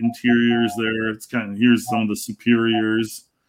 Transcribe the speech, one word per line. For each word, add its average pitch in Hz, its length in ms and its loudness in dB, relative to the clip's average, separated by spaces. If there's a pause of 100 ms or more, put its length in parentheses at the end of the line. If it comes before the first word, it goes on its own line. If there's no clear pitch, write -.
interiors 117 760 2
there. 110 340 -4
It's 110 160 -10
kind 107 260 -6
of, 101 60 -10
here's 117 300 4
some 113 140 0
of 107 60 0
the 104 80 -2
superiors. 110 1120 0 (220)